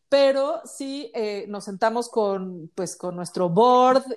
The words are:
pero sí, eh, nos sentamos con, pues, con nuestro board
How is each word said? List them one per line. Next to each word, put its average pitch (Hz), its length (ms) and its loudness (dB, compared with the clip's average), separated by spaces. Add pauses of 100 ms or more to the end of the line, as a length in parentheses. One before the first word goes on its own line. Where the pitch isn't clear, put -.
pero 277 560 2
sí, 277 480 -10
eh, 208 340 -6
nos 202 180 -10
sentamos 220 440 -2
con, 185 640 -4
pues, 180 220 -8
con 180 200 -8
nuestro 180 340 -2
board 247 540 6 (140)